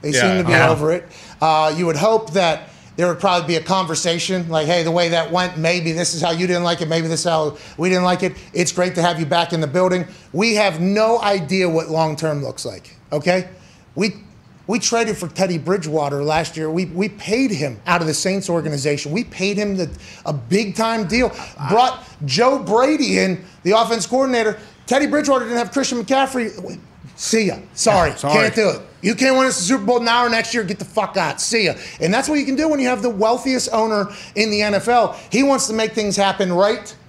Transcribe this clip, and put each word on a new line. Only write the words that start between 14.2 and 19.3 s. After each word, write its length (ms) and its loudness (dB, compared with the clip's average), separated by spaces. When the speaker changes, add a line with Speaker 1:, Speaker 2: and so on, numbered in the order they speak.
Speaker 1:
we 140 -2
traded 380 0
for 100 -8
Teddy 320 -2
Bridgewater 640 -2
last 340 -2
year. 140 -4
We, 140 -2
we 240 -4
paid 420 -2
him 340 -4
out 160 2
of 60 -2
the 80 0
Saints 340 -2
organization. 600 -2
We 120 -2
paid 340 -4